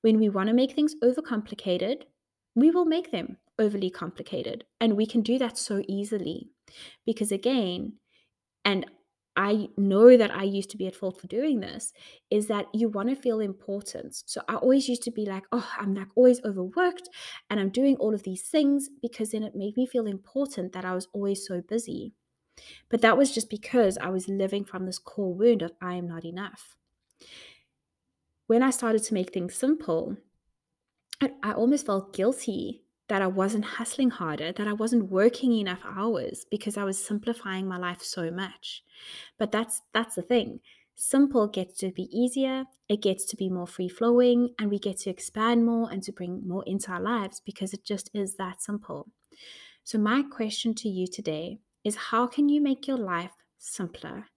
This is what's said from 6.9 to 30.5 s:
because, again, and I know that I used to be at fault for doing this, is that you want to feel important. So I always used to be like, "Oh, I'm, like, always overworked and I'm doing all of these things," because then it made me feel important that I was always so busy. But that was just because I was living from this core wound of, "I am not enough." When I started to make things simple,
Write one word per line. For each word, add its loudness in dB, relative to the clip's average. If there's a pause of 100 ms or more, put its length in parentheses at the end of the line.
because, 0
again, -2 (720)
and 2 (520)
I 0
know 12
that 4
I -4
used -2
to -14
be -4
at -8
fault -8
for -18
doing 0
this, -10 (380)
is 0
that -2
you 2
want -2
to 0
feel 0
important. -8 (100)
So -10
I -4
always 6
used -2
to -6
be -4
like, -6
"Oh, -2
I'm, -2
like, -6
always 8
overworked -2 (400)
and -2
I'm 0
doing 4
all 0
of -4
these -8
things," 2 (120)
because -6
then -4
it -8
made -4
me 2
feel -2
important -4
that -8
I -2
was -6
always -2
so -6
busy. -6 (760)
But 2
that 6
was 6
just -4
because 2
I -6
was -4
living -2
from -8
this -8
core -4
wound 4
of, -6
"I -6
am -6
not -10
enough." -12 (1700)
When 4
I 4
started 0
to -4
make -2
things -6
simple, -2 (1040)